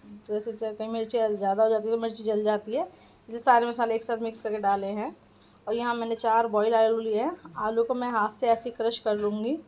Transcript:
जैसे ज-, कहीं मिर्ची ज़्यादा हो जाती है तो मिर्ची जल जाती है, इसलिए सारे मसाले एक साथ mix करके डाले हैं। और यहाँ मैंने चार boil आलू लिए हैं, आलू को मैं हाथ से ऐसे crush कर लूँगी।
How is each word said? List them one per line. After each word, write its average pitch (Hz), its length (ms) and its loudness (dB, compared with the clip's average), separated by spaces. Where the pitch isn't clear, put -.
जैसे 214 240 -4
ज-, 214 260 -6
कहीं 220 100 -6
मिर्ची 226 300 -4
ज़्यादा 208 440 2
हो 220 80 6
जाती 220 180 0
है 226 60 0
तो 233 60 -2
मिर्ची 226 240 -6
जल 214 200 0
जाती 214 300 0
है, 311 100 0
इसलिए 233 120 -10
सारे 240 260 6
मसाले 233 280 0
एक 226 100 -2
साथ 233 160 -2
mix 226 200 -6
करके 214 200 -4
डाले 196 280 0
हैं। 214 260 -4
और 214 80 -2
यहाँ 233 200 -2
मैंने 226 220 -4
चार 226 320 2
boil 214 260 2
आलू 220 240 4
लिए 220 180 -2
हैं, 285 200 0
आलू 226 260 0
को 240 100 -2
मैं 247 160 -4
हाथ 214 200 0
से 233 180 -2
ऐसे 226 240 2
crush 226 260 -2
कर 214 180 0
लूँगी। 214 520 -2